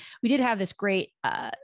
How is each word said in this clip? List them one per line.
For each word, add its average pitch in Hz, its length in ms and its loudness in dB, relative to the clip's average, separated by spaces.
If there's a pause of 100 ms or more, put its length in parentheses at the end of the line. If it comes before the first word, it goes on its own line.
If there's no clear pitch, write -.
(220)
we 240 60 2
did 262 120 4
have 233 180 2
this 190 160 -4
great, 190 380 0 (120)
uh, - 260 -2 (140)